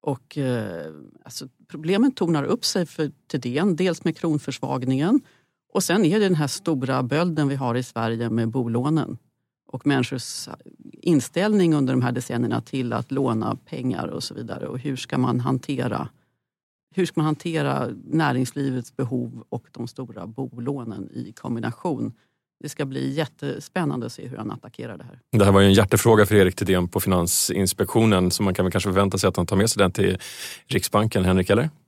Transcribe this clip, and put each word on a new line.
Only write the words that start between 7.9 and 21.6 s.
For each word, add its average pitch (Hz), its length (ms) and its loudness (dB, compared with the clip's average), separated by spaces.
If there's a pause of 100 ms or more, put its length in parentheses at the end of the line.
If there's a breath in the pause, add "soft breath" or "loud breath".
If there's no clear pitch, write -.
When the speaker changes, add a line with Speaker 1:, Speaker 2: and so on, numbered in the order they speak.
Speaker 1:
med 113 200 0
bolånen 127 680 -2 (500)
och - 200 -6
människors 131 640 -2 (420)
inställning 175 840 2
under 135 200 2
de 127 80 2
här 123 100 2
decennierna 120 500 -2
till 123 320 -4
att 113 180 -4
låna 113 440 0
pengar - 520 -6
och - 160 -8
så - 100 -10
vidare. - 340 -8
Och 127 120 -8
hur 135 160 -6
ska 135 220 -6
man 127 220 0
hantera, 127 720 -4 (840)
hur 185 100 2
ska - 140 -4
man 151 60 2
hantera 147 640 -2 (140)
näringslivets 131 920 -2
behov 120 540 -6
och - 220 -8
de 110 160 -10
stora 113 400 -14
bolånen 120 840 -10
i - 180 -10
kombination? 120 840 -6 (460)